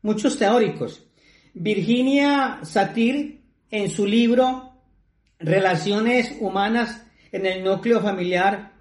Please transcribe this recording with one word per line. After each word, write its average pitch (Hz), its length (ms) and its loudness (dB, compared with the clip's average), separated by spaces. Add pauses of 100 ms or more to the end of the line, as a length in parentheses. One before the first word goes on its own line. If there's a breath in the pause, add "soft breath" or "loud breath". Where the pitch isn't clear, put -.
muchos 214 340 0
teóricos. 202 680 0 (500 soft breath)
Virginia 254 1080 0
Satir, 233 800 -2 (280)
en 202 180 -4
su 202 160 -2
libro 240 680 2 (680)
Relaciones 196 1000 0
Humanas 208 680 -2 (260 soft breath)
en 190 140 -4
el 185 180 -4
Núcleo 196 360 0
Familiar 190 800 -2